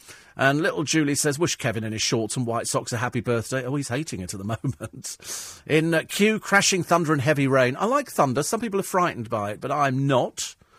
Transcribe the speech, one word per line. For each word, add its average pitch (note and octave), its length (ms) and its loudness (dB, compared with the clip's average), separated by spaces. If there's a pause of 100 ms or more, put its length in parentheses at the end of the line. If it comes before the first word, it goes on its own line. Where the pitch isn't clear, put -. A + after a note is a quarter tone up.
(360)
And C#3 260 2
little F3 220 0
Julie C#3+ 320 2
says, C#3+ 240 0
"Wish E3 160 0
Kevin A2 300 -4
in G#2+ 80 -4
his A2 80 -4
shorts A2+ 340 0
and B2+ 100 -2
white A#2 220 -2
socks - 260 -2
a A#2+ 40 -2
happy A#2+ 240 -2
birthday." B2 420 -2
Oh, B2+ 120 -4
he's C#3+ 140 -4
hating - 300 -4
it F2+ 140 -8
at G#2 40 -10
the F#2+ 60 -10
<laughs> A2 200 -4
moment. - 540 -8 (480)
In, D#3+ 280 2
uh, D#3+ 140 2
Kew, G#3+ 320 2
crashing G3 440 2
thunder E3+ 300 2
and C#3+ 80 2
heavy C#3+ 260 2
rain. C3 320 4
I F3+ 60 0
like C4+ 240 0
thunder. C3+ 340 2
Some A3+ 160 -2
people G3+ 200 -2
are F#3 40 -4
frightened D3 460 -2
by G#2+ 220 -2
it, G2+ 100 -10
but C3 100 -4
I'm C#3 340 2
not. C#3 500 0 (240)